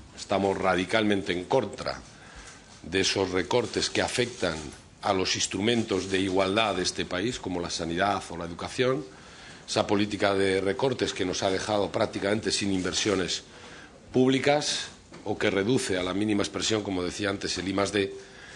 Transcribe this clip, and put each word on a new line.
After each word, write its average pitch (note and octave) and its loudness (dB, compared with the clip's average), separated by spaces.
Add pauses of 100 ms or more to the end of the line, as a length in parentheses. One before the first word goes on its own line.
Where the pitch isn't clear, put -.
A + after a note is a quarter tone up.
(180)
Estamos G2 2
radicalmente F#2+ 2
en F2+ -2
contra F2+ -2 (840)
de F#2 0
esos F#2+ 2
recortes F#2 0
que G2+ 0
afectan F#2 0 (460)
a G2+ 2
los F#2 2
instrumentos G2+ 0
de F#2+ 2
igualdad G2 2
de F2+ -2
este F2+ -2
país, F#2 -4
como F2+ -4
la E2+ -6
sanidad F2+ 0
o E2+ -10
la E2+ -6
educación, B2 -2 (640)
esa G#2 2
política G2+ 2
de G2 4
recortes G2 0
que F#2+ -2
nos F2+ -2
ha G2+ 2
dejado F#2+ 0
prácticamente G#2 0
sin G2+ 0
inversiones F#2 0 (680)
públicas C3+ 4 (400)
o G#2 -2
que G#2+ 2
reduce G2 2
a F2+ 0
la F#2 -2
mínima G#2 2
expresión, G2+ 0
como F#2+ -2
decía F2+ -2
antes, G2 -4
el F2+ -4
I G2 -2
más G2 2
D, G2 0 (420)